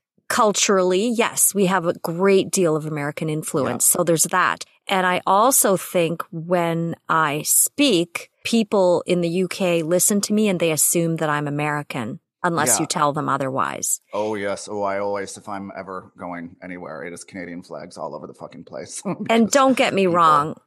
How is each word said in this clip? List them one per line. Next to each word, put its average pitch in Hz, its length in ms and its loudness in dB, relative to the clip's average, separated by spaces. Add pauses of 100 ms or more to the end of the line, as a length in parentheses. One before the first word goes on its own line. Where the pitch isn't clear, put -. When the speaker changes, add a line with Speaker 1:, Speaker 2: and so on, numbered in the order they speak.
(280)
Speaker 1:
culturally, 190 840 2
yes, 220 460 0
we 196 100 4
have 175 220 2
a 165 120 0
great 190 520 2
deal 170 240 2
of 151 100 -4
American 151 440 -4
influence. 143 640 -2
Speaker 2:
Yeah. - 60 0
Speaker 1:
So 175 60 2
there's 160 220 2
that. 160 380 0 (240)
And 185 200 2
I 180 180 0
also 208 520 4
think 165 440 -2 (100)
when 170 640 -2 (120)
I 156 360 0
speak, - 840 0 (140)
people 202 640 2
in 175 140 2
the 170 80 0
U 180 180 0
K 175 340 0
listen 180 400 2
to 208 120 -2
me 214 140 2
and 180 120 0
they 165 120 2
assume 165 440 0
that 156 140 -2
I'm 147 180 0
American, 147 720 -4 (240)
unless 160 320 0
Speaker 2:
Yeah. 185 60 0
Speaker 1:
you 156 60 -2
tell 147 260 0
them 143 140 -4
otherwise. 131 720 -2 (140)
Speaker 2:
Oh, 107 220 -2
yes. 98 360 -4
Oh, 104 120 -4
I 98 160 -2
always, 101 380 -4
if 104 120 -16
I'm 98 260 -10
ever 92 440 -12
going 87 440 -10
anywhere, 85 400 -12
it 87 100 -10
is 80 100 -16
Canadian 90 400 -12
flags 80 340 -16
all 76 160 -8
over 73 140 -12
the - 80 -18
fucking 82 300 -18
place. - 380 -14
<laughs> - 20 -16
Speaker 1:
And 185 180 -6
Speaker 2:
Because 226 280 2
Speaker 1:
don't 269 260 4
get 247 180 0
me 196 80 4
Speaker 2:
people 175 140 2
Speaker 1:
wrong, 156 380 4 (120)